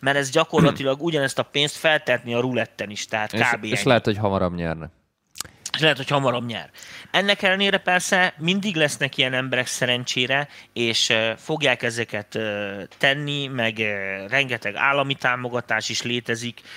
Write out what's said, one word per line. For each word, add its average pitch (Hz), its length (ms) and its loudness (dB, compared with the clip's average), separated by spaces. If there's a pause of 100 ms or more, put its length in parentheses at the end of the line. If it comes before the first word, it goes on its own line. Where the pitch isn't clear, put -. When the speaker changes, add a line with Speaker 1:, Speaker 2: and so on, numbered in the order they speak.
Speaker 1:
mert 139 160 0
ez 139 140 0
gyakorlatilag 143 720 2
<clears throat> 170 80 -2
ugyanezt 139 280 0
a 127 40 0
pénzt 143 340 0
feltetni 123 580 0
a 120 60 2
ruletten 113 500 -2
is, 104 160 -8
tehát 107 260 -4
Speaker 2:
És, 107 80 0
Speaker 1:
kb. 117 240 2
Speaker 2:
és 110 80 -4
Speaker 1:
ennyi. 101 160 -2
Speaker 2:
lehet, 117 160 4
hogy 107 120 2
hamarabb 98 380 0
nyerne. 82 360 -6 (840)
Speaker 1:
És - 60 -6
lehet, 151 160 4
hogy 139 120 -8
hamarabb 127 380 2
nyer. 104 240 -8 (400)
Ennek 196 320 2
ellenére 196 360 2
persze 180 600 2
mindig 185 380 0
lesznek 143 400 0
ilyen 131 160 2
emberek 127 340 0
szerencsére, 127 800 0 (240)
és, 117 360 0
ö, 113 280 2
fogják 147 460 0
ezeket, 113 520 -4
ö, 104 480 -4 (160)
tenni, 143 480 0
meg, 113 320 -2
ö, 98 500 -4
rengeteg 120 480 -2
állami 139 380 2
támogatás 123 760 -2
is - 140 -4
létezik, 120 580 -4 (160)